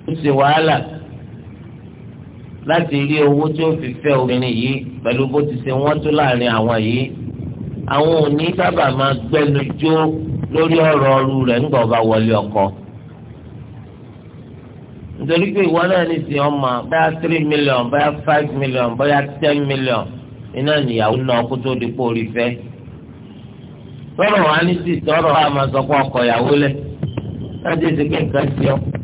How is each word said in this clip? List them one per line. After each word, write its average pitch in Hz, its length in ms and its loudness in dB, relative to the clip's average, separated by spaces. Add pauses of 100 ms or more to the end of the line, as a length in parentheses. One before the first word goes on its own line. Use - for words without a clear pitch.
ó - 120 -6
ṣe 151 180 0
wàhálà 143 460 4 (1800)
láti 156 380 0
rí 143 200 2
owó 143 280 6
tí 156 160 -2
ó 160 80 2
fi 156 220 -4
fẹ́ 147 200 0
obìnrin 127 400 2
yìí 123 200 0 (240)
pẹ̀lú 123 300 0
bó 139 140 0
ti 147 140 -2
ṣe 123 160 -4
wọ́n 143 280 0
tó 151 120 -2
láàrin 127 400 2
àwọn 113 280 2
yìí. 117 240 0 (800)
Àwọn 156 320 2
ò 151 140 4
ní 151 240 0
sábà 175 380 2
máa 135 240 0
gbẹnu 139 460 2 (120)
jó 156 220 2 (540)
lórí 165 300 2
ọ̀rọ̀ 147 320 4
ọrú 135 240 2 (100)
rẹ̀ 120 140 2
nígbà 143 200 2
ó 113 80 2
bá 117 120 2
wọlé 110 340 4
ọkọ. 104 300 0 (2500)
Nítorí 170 360 0
pé 202 120 2
ìwọ 170 220 4
náà 180 220 4
ní 165 140 0
sìn 143 200 -2
ọmọ, 143 300 2 (120)
bóyá 160 300 2
three 165 280 0
million, 147 460 2
bóyá 143 220 2 (120)
five 151 320 2
million, 131 440 0
bóyá 143 220 4 (160)
ten 147 280 2
million, 135 420 0 (460)
iná 143 260 0
nìyàwó 117 420 2
náà 127 260 2
kó 120 120 -4
tó 123 160 -4
di 120 160 -2
pé 120 160 -4
orí 117 220 0
fẹ́. 120 240 -2 (1600)
Tọ́rọ̀ 202 300 2
wá 156 220 4
ní 180 120 2
sì 170 200 -2
tọ́rọ̀ 160 380 2
wá 151 160 4
máa 139 180 2
sọ 135 140 0
pé 139 140 0
ọkọ 135 240 2
ìyàwó 120 360 4
lẹ̀. 143 180 4 (840)
Láti 165 260 -2
ṣe 147 180 0
pé 151 160 -2
nǹkan 139 300 0
ti - 180 0
ọ. 139 80 4 (280)